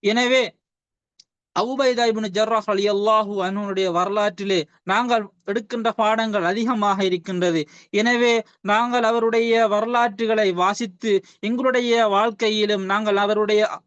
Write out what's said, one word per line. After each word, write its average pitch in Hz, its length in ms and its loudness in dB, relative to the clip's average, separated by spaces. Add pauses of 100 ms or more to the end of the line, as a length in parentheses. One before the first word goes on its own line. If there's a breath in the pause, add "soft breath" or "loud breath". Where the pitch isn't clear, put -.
எனவே 247 400 2 (1120)
அபூ 214 140 -2
உபைதா 254 360 0
இப்னு 220 240 -2
ஜர்ராஹ் 214 360 0
ரலியல்லாஹு 208 680 0 (100)
அன்ஹுடைய 190 480 -4
வரலாற்றிலே 196 680 -2 (260 soft breath)
நாங்கள் 226 400 0 (220)
எடுக்கின்ற 226 460 -4
பாடங்கள் 220 520 0
அதிகமாக 208 600 0
இருக்கின்றது. 180 560 -2 (320 loud breath)
எனவே 240 380 2 (320 soft breath)
நாங்கள் 233 420 0
அவருடைய 226 480 2 (160)
வரலாற்றுகளை 220 880 0
வாசித்து 202 580 -2 (280 soft breath)
எங்களுடைய 240 680 0
வாழ்க்கையிலும் 208 760 0
நாங்கள் 202 320 0
அவருடைய 208 440 2 (260)